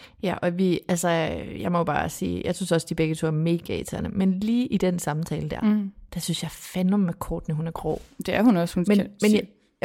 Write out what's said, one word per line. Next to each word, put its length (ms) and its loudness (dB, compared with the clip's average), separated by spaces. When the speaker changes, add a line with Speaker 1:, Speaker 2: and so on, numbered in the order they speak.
Speaker 1:
Ja, 200 -2
og 160 0
vi, 300 2
altså, 200 2
jeg 640 -2
må 120 2
bare 240 0
sige, 360 -4
jeg 120 -2
synes 160 -2
også, 180 2
de 40 -4
begge 200 2
to 120 -2
er 40 2
mega 440 0
irriterende, 360 -4
men 300 2
lige 260 0
i 100 0
den 220 2
samtale 500 -4
der, 120 -6
Speaker 2:
Mm. 320 2
Speaker 1:
der 60 -6
synes 220 -4
jeg 80 -6
fandme, 580 0
at 100 -6
Kourtney, 360 -6
hun 120 -4
er 40 -6
grov. 320 -4
Speaker 2:
Det 160 -4
er 80 4
hun 140 8
også, 180 0
hun 140 2
Speaker 1:
Men, 80 6
Speaker 2:
kan 100 4
Speaker 1:
men 80 6
Speaker 2:
sige 120 6
Speaker 1:
jeg, 60 -8